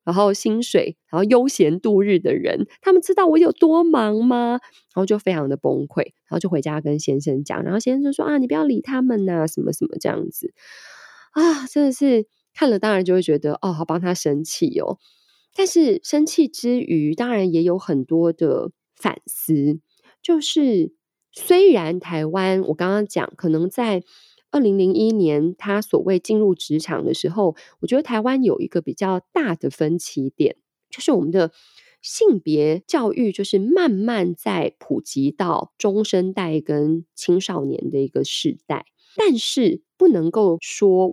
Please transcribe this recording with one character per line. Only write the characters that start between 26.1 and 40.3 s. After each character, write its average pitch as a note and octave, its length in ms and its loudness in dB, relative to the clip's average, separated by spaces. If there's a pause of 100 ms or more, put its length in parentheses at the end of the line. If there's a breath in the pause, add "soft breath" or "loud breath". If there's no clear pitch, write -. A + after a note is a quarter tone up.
进 G#3+ 200 -2
入 G3+ 160 2
职 D#3 260 -4
场 C#3+ 240 -6
的 B2 80 -2
时 - 160 -4
候， F3+ 260 0 (260 loud breath)
我 F3+ 60 -6
觉 B3 100 -2
得 D4+ 60 2
台 A#3 180 -4
湾 C4 220 0
有 G3 180 0
一 - 60 -4
个 - 140 -4
比 - 140 -8
较 F#3+ 260 -4 (120)
大 C4 220 -2
的 C#3 140 -6
分 D#3+ 300 -2
歧 C3+ 360 -6
点， - 220 0 (320)
就 - 140 -18
是 D#4 100 0
我 G3 80 2
们 D3 100 -2
的 E3+ 200 0 (500 soft breath)
性 E4 400 2
别 D#3 460 0
教 A#3+ 260 0
育 A3+ 200 0
就 G3+ 120 -4
是 G3 140 0
慢 D4+ 320 2
慢 G3 440 -2
在 F3 440 -4
普 - 240 -6
及 C#3 280 -2
到 - 460 -4
中 G3+ 260 0
生 F#3 300 -2
代 E3 300 -4
跟 D3+ 420 -2 (100)
青 F3 240 0
少 E3+ 280 -4
年 C3+ 240 -6
的 C#3 80 -4
一 C#3 100 -2
个 C3+ 160 -4
世 - 320 -4 (100)
代， - 200 -8 (280 soft breath)
但 F#4+ 220 2
是 A3+ 460 0 (160)
不 F4+ 100 6
能 E3+ 220 2